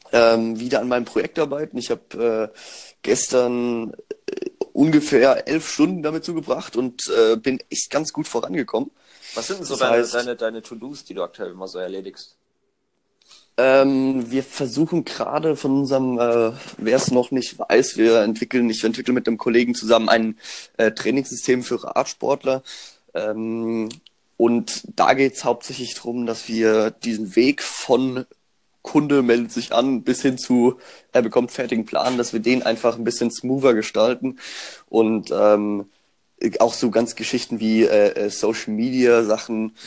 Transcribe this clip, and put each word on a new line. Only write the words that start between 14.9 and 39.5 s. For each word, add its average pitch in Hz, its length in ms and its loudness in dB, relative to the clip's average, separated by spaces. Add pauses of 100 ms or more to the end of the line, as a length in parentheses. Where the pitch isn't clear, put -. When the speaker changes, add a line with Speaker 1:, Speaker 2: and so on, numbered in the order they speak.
Speaker 1:
gerade 156 500 -2
von 139 260 0
unserem, 131 380 0
äh, 117 340 2 (260)
wer 113 180 2
es 131 140 0
noch 123 200 2
nicht 127 280 -4
weiß, - 400 2
wir 113 240 6
entwickeln, 113 480 0
ich 110 140 -4
entwickle 117 280 -2
mit 123 140 0
einem 117 100 0
Kollegen 120 380 2
zusammen 110 340 2
ein, 113 300 2 (400)
äh, 110 140 2
Trainingssystem 127 720 -2
für 120 220 -6
Radsportler. - 800 -4 (500)
Ähm, 110 800 -4 (480)
und 120 440 0 (140)
da - 160 4
geht's 135 320 0
hauptsächlich 123 500 -6
drum, 120 300 -8
dass 113 240 -6
wir 110 420 2
diesen 107 460 -6
Weg 131 260 2
von 127 640 -2 (580)
Kunde 143 400 2
meldet 117 300 2
sich - 220 -6
an 127 300 2
bis 123 180 0
hin 127 160 0
zu, 123 400 2 (340)
er 127 80 4
bekommt 120 320 0
fertigen 117 320 -2
Plan, 123 320 -2
dass 120 160 -2
wir 117 80 -2
den 127 220 2
einfach 117 340 0
ein 117 80 -6
bisschen 120 260 -2
smoother 131 440 2
gestalten 120 640 0 (500)
und, 110 420 2
ähm, 104 600 2 (720)
auch 117 120 4
so 123 180 0
ganz 113 240 0
Geschichten 113 460 -6
wie, 110 220 4
äh, 104 320 4
äh, 104 160 -4
Social 110 420 -4
Media 120 520 2
Sachen, 110 520 -4 (100)